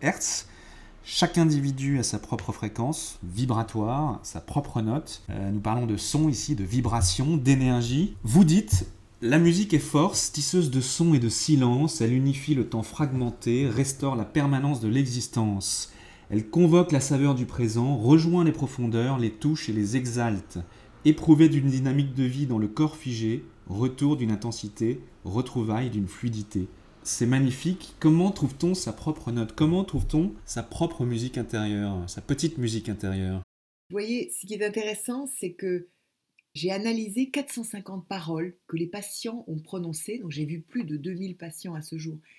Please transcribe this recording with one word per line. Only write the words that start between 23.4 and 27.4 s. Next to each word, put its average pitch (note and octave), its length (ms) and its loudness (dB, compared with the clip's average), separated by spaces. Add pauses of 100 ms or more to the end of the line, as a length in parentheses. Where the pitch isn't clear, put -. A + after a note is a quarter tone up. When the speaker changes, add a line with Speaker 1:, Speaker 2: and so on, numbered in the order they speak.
Speaker 1:
retour C3 500 0
d'une A#2 140 0
intensité, G#2+ 680 -2 (240)
retrouvailles A#2 640 -2
d'une G#2 200 -2
fluidité. G#2 580 -6 (360)
C'est - 220 -2
magnifique. C3+ 760 0